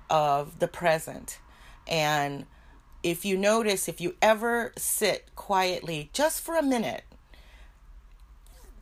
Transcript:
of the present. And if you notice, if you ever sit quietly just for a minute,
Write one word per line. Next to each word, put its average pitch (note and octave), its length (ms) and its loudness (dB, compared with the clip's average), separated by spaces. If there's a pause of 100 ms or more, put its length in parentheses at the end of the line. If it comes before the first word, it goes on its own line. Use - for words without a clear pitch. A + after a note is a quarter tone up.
of D3 500 2
the E3+ 80 2
present. - 720 -2 (480)
And D3 580 0 (560)
if E3+ 220 -2
you G3 140 0
notice, G#3 500 2
if E3 140 -8
you E3+ 200 -4
ever A3+ 560 2
sit - 580 -2
quietly F3+ 760 -2
just D4+ 300 0
for E4 160 -2
a D#4+ 40 4
minute, A#3 420 0 (1800)